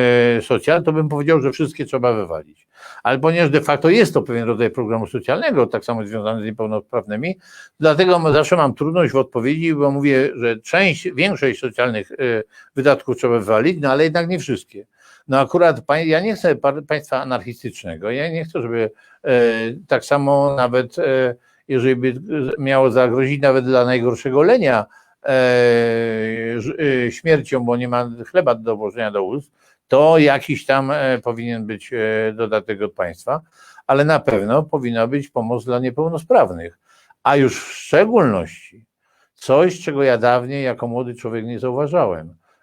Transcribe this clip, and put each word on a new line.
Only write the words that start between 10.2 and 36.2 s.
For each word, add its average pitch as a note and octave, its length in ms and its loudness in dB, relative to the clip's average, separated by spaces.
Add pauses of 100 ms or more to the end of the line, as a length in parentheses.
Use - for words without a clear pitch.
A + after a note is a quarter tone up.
że A#2 260 -4
część, F3+ 540 -2
większość C#3+ 460 -2
socjalnych, A#2+ 520 -4
e, - 20 -16 (600)
wydatków C#3 420 2
trzeba A#2+ 220 2
wywalić, A2+ 420 0
no C#3 100 0
ale C#3+ 140 2
jednak E3+ 240 0
nie F3+ 100 -4
wszystkie. G#2+ 480 -10 (420)
No C3+ 120 2
akurat D#3 400 2
pań-, D#3+ 280 -2
ja D#3 120 2
nie G#3 140 -2
chcę E3 220 0
par-, C#3 300 -2
państwa C#3+ 360 -4
anarchistycznego, A2 880 -8
ja C#3+ 200 -6
nie E3 140 -8
chcę, D#3+ 180 -8
żeby, A#2 280 -2 (340)
e, C#3 60 -2 (580)
tak B2+ 160 0
samo C#3 520 2
nawet, B2 420 -2
e, C3 360 0 (340)
jeżeli C3 280 2
by B2+ 240 -2 (380)
miało C3+ 320 2
zagrozić C3 520 2
nawet C3 220 4
dla B2+ 200 4
najgorszego B2 580 0
lenia, D#3+ 440 2 (360)
e, C#3+ 60 -8 (1300)
ż-, A2+ 180 -8 (300)
e, A2+ 60 -4
śmiercią, C3+ 520 -2
bo A#2+ 120 0
nie B2 120 -4
ma A#2+ 220 -2 (200)
chleba D3+ 240 2
do A2+ 220 -4
włożenia G#2+ 340 -6
do G2+ 140 -2
ust, C3 280 -8 (360)
to D#3 300 6
jakiś C#3+ 480 2
tam, C3+ 240 2
e, C3+ 340 -2
powinien A#2 420 -6
być, G#2+ 260 -12
e, A2 400 -2
dodatek G#2+ 500 -4
od G#2 100 -4
państwa, F#2+ 480 -6 (460)
ale C#3 180 2
na D3+ 160 2
pewno A2+ 420 0
powinna A#2+ 440 -2
być C#3 220 -4
pomoc A#2 360 -4
dla B2 140 -2
niepełnosprawnych, B2+ 1000 -2 (440)